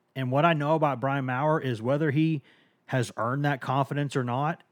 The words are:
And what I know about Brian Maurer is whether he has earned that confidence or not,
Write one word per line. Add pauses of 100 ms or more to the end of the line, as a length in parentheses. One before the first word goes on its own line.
(160)
And
what
I
know
about
Brian
Maurer
is
whether
he (460)
has
earned
that
confidence
or
not, (100)